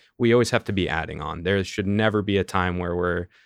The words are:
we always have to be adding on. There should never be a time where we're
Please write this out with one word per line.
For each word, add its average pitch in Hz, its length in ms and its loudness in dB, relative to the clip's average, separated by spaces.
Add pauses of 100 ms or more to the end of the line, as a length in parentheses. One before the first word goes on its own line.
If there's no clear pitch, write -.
(180)
we 117 140 4
always 120 180 4
have 120 140 0
to 107 80 -4
be 92 160 0
adding 76 320 -4
on. 78 240 -8
There 98 180 2
should 92 240 -4
never 104 360 2
be 98 160 0
a 90 60 2
time 90 340 -2
where 87 180 -4
we're 87 320 -2 (160)